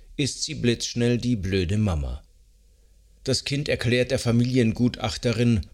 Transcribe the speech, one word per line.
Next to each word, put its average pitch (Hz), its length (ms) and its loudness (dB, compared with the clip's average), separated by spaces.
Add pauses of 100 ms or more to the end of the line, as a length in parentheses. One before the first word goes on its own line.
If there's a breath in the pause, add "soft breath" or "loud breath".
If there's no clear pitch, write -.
(180 soft breath)
ist - 240 -4
sie 156 120 -6
blitzschnell 120 600 0
die 123 200 0
blöde 95 420 0
Mama. 73 440 -2 (1040)
Das - 220 -2
Kind 139 240 -4
erklärt 123 400 0
der 127 80 0
Familiengutachterin, 117 1400 2 (120)